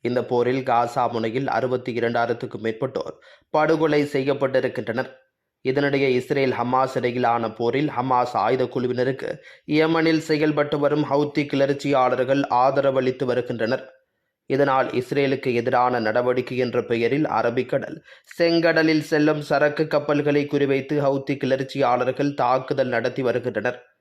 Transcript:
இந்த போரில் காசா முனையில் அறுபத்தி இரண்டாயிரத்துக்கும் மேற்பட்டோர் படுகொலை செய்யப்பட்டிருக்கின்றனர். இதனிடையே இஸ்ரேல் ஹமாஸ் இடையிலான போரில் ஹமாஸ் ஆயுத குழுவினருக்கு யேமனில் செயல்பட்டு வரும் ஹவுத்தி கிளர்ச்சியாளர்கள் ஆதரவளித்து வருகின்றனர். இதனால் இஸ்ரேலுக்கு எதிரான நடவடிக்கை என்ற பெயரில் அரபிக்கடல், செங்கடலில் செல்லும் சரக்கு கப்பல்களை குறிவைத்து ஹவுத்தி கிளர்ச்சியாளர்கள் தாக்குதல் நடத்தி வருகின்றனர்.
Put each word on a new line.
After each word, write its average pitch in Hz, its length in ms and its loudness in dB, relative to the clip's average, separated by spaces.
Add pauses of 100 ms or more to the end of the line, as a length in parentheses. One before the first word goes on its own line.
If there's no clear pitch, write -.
இந்த 120 240 -2
போரில் 123 380 0
காசா 120 480 0
முனையில் 117 360 -4
அறுபத்தி 123 460 -2
இரண்டாயிரத்துக்கும் 117 680 -4
மேற்பட்டோர் - 560 -6 (300)
படுகொலை 151 540 2
செய்யப்பட்டிருக்கின்றனர். 131 1200 -2 (480)
இதனிடையே 139 380 0
இஸ்ரேல் 131 440 0
ஹமாஸ் 123 440 0
இடையிலான 120 580 0
போரில் 127 360 0
ஹமாஸ் 123 440 0
ஆயுத 120 300 2
குழுவினருக்கு 123 760 -2 (300)
யேமனில் 160 500 2
செயல்பட்டு 151 640 0
வரும் 143 320 2
ஹவுத்தி 147 340 0
கிளர்ச்சியாளர்கள் 135 920 2
ஆதரவளித்து 131 840 2
வருகின்றனர். 123 680 -2 (520)
இதனால் 131 420 2
இஸ்ரேலுக்கு 135 680 -2
எதிரான 123 460 2
நடவடிக்கை 123 580 0
என்ற 120 260 0
பெயரில் 120 440 0
அரபிக்கடல், 120 720 -2 (360)
செங்கடலில் 165 640 4
செல்லும் 151 400 2
சரக்கு 147 460 2
கப்பல்களை 147 580 0
குறிவைத்து 139 480 0
ஹவுத்தி 139 440 0
கிளர்ச்சியாளர்கள் 131 960 0
தாக்குதல் 131 540 0
நடத்தி 123 340 -2
வருகின்றனர். 117 640 -2 (160)